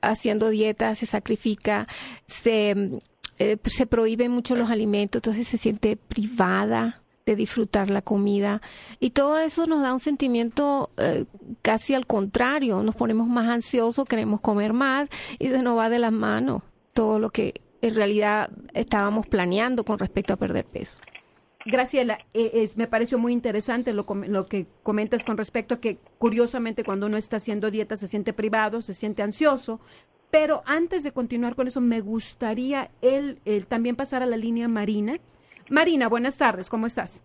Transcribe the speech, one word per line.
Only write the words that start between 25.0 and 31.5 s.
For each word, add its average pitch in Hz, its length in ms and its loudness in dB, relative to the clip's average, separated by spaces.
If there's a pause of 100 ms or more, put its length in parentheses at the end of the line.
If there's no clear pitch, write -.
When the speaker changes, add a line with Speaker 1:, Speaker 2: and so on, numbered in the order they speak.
Speaker 2:
con 220 100 -2
respecto 220 400 -4
a 240 60 -14
que, 214 160 -2 (200)
curiosamente, 233 680 0
cuando 196 220 -2
uno 214 100 -2
está 220 200 -4
haciendo 208 320 -2
dieta 214 280 -4
se 196 100 -8
siente 208 240 -4
privado, 214 480 0
se 214 140 -10
siente 214 280 -6
ansioso. 233 600 0 (500)
Pero 311 340 4
antes 330 380 0
de 285 80 -4
continuar 240 440 -2